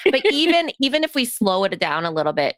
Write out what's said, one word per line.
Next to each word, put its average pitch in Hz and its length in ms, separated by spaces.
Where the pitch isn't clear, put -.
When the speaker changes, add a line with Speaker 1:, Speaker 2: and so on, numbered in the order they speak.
Speaker 1:
<laughs> 403 60
Speaker 2:
But 262 100
even, 330 380
even 277 240
if 311 120
we 262 100
slow 196 380
it 190 160
down 165 260
a 165 60
little 151 220
bit 143 240